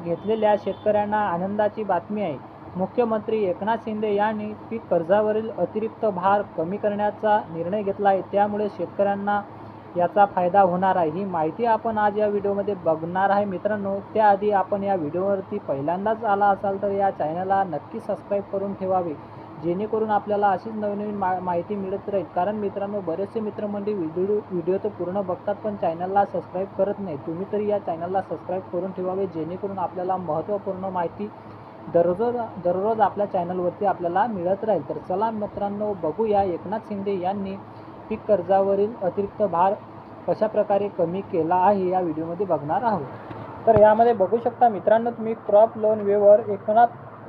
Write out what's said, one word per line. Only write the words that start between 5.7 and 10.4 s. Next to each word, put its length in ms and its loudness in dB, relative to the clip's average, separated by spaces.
भार 360 2
कमी 200 -4
करण्याचा 640 0
निर्णय 300 -4
घेतला 260 2
आहे, 120 4
त्यामुळे 480 0
शेतकऱ्यांना 720 0
याचा 280 6
फायदा 360 4